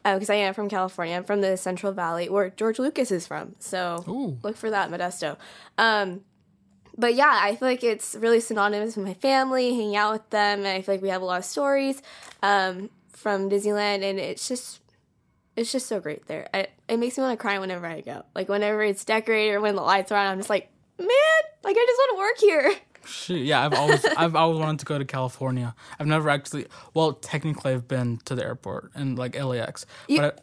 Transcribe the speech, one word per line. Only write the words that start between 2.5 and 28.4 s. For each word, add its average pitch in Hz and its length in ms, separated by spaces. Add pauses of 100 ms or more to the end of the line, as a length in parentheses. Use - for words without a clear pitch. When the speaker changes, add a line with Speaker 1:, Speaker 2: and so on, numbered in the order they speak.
Speaker 1:
George 220 280
Lucas 269 320
is 175 160
from. 151 320
So 175 480
Speaker 2:
Ooh. 190 360
Speaker 1:
look 214 140
for 220 140
that, 196 200
Modesto. 175 460 (420)
Um, 208 420 (760)
but 240 180
yeah, 262 280
I 202 140
feel 254 100
like 254 160
it's 226 320
really 226 240
synonymous 214 580
with 202 100
my 190 80
family, 262 600
hanging 214 220
out 214 160
with 220 180
them. 208 300
And 196 80
I 190 140
feel 196 120
like 185 80
we 196 60
have 185 140
a - 20
lot 180 140
of 185 60
stories, 277 580 (400)
um, 190 480 (200)
from 196 400
Disneyland, 208 580
and 196 120
it's - 260
just, - 320 (800)
it's 226 160
just 254 140
so 214 120
great 151 280
there. - 280
I, 196 140 (180)
it 226 120
makes 240 180
me 269 80
wanna 254 140
cry 202 200
whenever 185 280
I 160 160
go. - 220 (100)
Like, 185 140
whenever 208 340
it's 202 220
decorated 220 500
or 202 60
when 208 140
the 185 80
lights 190 300
are 208 60
on, 202 140
I'm 190 60
just 196 120
like, 202 200 (280)
"Man, 370 100 (560)
like, 403 120
I 480 100
just 494 140 (120)
wanna 381 80
work 427 180
here." 330 420
<laughs> - 260
Speaker 2:
Shoot, - 300
yeah, 139 280
I've 147 80
always, 151 320
Speaker 1:
<laughs> - 120
Speaker 2:
I've 165 200
always 160 240
wanted 156 200
to - 40
go 147 140
to 139 60
California. 127 720 (240)
I've 151 80
never 151 220
actually, 143 380 (260)
well, 160 220
technically 147 580
I've 123 160
been 123 380
to - 80
the 123 100